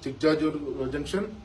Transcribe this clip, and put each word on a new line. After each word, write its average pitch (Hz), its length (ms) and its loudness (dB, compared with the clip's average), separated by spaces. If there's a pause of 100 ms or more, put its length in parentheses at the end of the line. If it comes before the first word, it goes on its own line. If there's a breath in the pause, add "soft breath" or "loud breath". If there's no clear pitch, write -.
ಚಿಕ್ಕಜಾಜೂರು 143 880 2
ಜಂಕ್ಷನ್ 185 360 -2 (180)